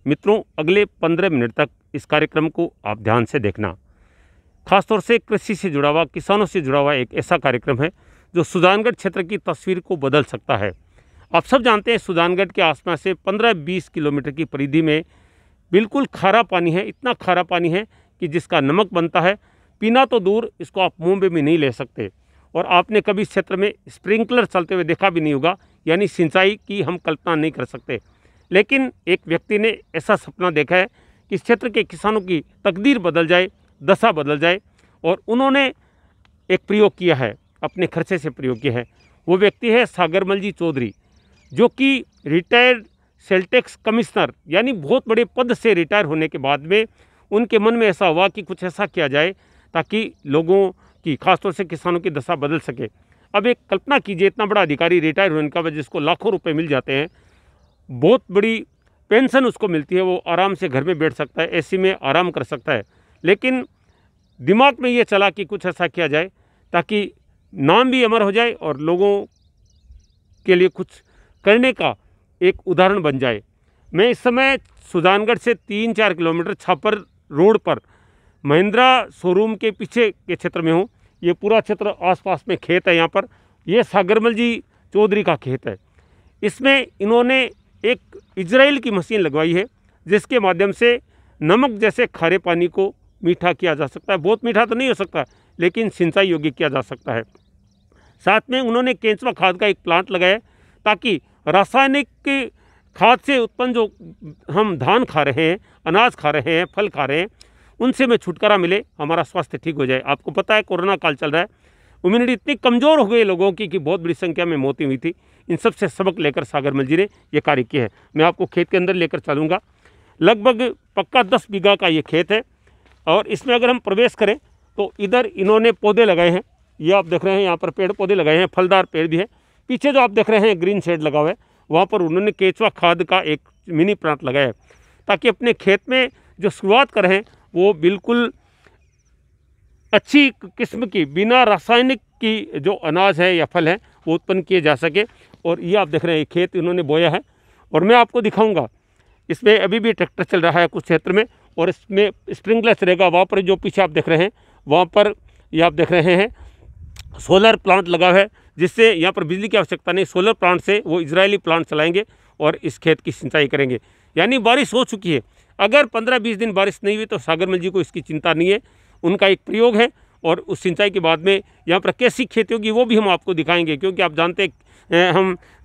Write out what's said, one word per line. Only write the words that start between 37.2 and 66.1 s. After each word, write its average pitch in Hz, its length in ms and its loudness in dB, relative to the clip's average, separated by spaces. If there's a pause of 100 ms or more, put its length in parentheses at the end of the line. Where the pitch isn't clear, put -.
अपने 170 240 -4
खर्चे 170 320 -6
से 147 120 -8
प्रयोग 127 300 -6
किया 131 120 -2
है। 120 120 -4 (440)
वो 175 80 4
व्यक्ति 202 340 0
है 233 160 2
सागरमल 185 540 -2
जी 196 120 -6
चौधरी, 135 420 -4 (580)
जो 202 160 4
कि 269 360 0 (220)
रिटायर्ड 240 580 2 (440)
सेलटेक्स 196 480 0
कमिश्नर, 214 560 -2 (160)
यानी 220 240 0
बहुत 214 360 -2
बड़े 226 160 2 (120)
पद 247 180 -2
से 220 200 0
रिटायर 180 300 0
होने 156 240 -2
के 156 100 -10
बाद 139 220 -2
में 196 260 0 (440)
उनके 220 280 0
मन 220 160 2
में 226 120 2
ऐसा 196 200 0
हुआ 175 220 2
कि 202 140 -8
कुछ 180 220 -10
ऐसा 185 220 -6
किया 151 220 -4
जाए 151 260 -2 (400)
ताकि 208 380 -4 (140)
लोगों 175 460 2 (320)
की, 165 120 -4
खासतौर 185 360 0
से 196 120 -6
किसानों 175 360 -4
की 170 100 -6
दशा 147 260 -6
बदल 143 220 -4
सके। 127 300 -10 (460)
अब 302 120 0
एक 247 120 0 (120)
कल्पना 269 280 -2
कीजिए, 190 280 -2
इतना 208 200 -2
बड़ा 202 160 0
अधिकारी 170 380 0
रिटायर 160 320 0
होने 151 160 -2
के 170 140 -4
बाद 160 100 -4
जिसको 151 280 -8
लाखों 170 320 -2
रुपए 170 200 -4
मिल 160 160 -4
जाते 139 240 -4
हैं, 143 160 -4 (840)
बहुत 147 400 2
बड़ी 208 360 -2 (440)
पेंशन 262 340 2
उसको 214 240 -4
मिलती 160 260 -4
है, 185 80 0
वो 185 240 -2
आराम 185 280 0
से 180 140 -6
घर 147 160 -2
में 170 140 -4
बैठ 151 140 -4
सकता 151 300 -8
है, 170 60 -4
एसी 175 300 -4
में 190 240 0
आराम 165 280 0
कर 147 120 -8
सकता 143 300 -8
है। 107 120 -2 (400)
लेकिन 254 420 0 (720)
दिमाग 226 400 4
में 247 100 0
ये 240 140 2
चला 196 260 2
कि 190 140 -10
कुछ 175 220 -10
ऐसा 175 220 -4
किया 165 200 -4
जाए 156 220 -2 (420)